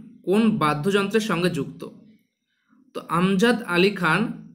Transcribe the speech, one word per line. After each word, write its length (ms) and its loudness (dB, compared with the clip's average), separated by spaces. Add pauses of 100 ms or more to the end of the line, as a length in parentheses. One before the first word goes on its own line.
(220)
কোন 360 2
বাদ্যযন্ত্রের 640 0
সঙ্গে 300 -2
যুক্ত? 380 -8 (1040)
তো 140 -10
আমজাদ 540 2
আলী 280 2
খান 300 0 (340)